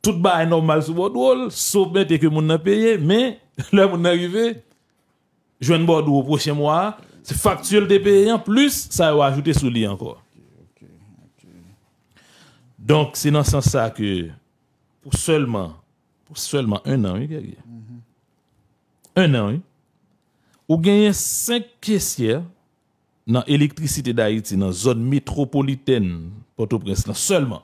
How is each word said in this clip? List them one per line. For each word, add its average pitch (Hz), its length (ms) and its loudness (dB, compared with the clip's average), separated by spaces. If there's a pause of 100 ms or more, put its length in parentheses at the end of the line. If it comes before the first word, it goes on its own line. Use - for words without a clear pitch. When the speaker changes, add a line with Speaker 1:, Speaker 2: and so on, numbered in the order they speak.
Speaker 1:
tout 196 140 0
bas 175 260 2
est 165 40 2
normal 160 360 2
sur 156 120 -6
Bordeaux, 247 560 0
sauf 190 420 -2
maintenant 165 260 2
que 156 80 2
mon 156 240 0
a 160 80 2
payé, 208 400 2
mais 214 420 0 (160)
<laughs> - 160 -6
le 196 140 6
mon 175 180 -2
arrivé, 175 580 0 (960)
je 127 120 2
viens 165 80 2
de 165 40 0
Bordeaux 156 300 2
au 139 80 2
prochain 147 320 -2
mois, 160 440 -2 (260)
c'est - 120 -8
factuel 196 520 0
de 196 100 6
payé, 202 320 4
en 233 80 0
plus, 262 520 0
ça 165 220 2
va 147 140 4
ajouter 143 260 0
sous 131 160 0
lui 113 200 0
encore. 90 340 -10 (140)
Speaker 2:
Ok, - 60 -20 (380)
ok, - 80 -20 (560)
ok. 90 60 -20 (1300)
Speaker 1:
Donc, 143 360 0
c'est 147 180 0
dans 147 100 2
ce - 80 0
sens 143 180 0
ça 113 220 0
que 95 380 -4 (760)
pour 135 120 -4
seulement, 117 600 -2 (500)
pour - 140 -18
seulement 113 480 -2
un 135 180 0
an, 92 120 -4
oui, 131 100 -6
guerrier. 147 400 -12
Speaker 2:
Mhm. 117 340 -20 (1160)
Speaker 1:
Un 170 180 4
an, 104 140 0
oui. 143 120 -4 (1080)
Ou 160 100 2
gagner 202 340 4
cinq - 540 -4 (140)
caissières 156 640 -2 (840)
dans 120 200 0
l'électricité 147 680 -2
d'Haïti, 107 420 0
dans 98 120 0
la 92 40 -4
zone 117 300 0
métropolitaine 127 1300 -2 (260)
Port-au-Prince, 98 500 -4
là, 107 60 -8
seulement. 139 520 -2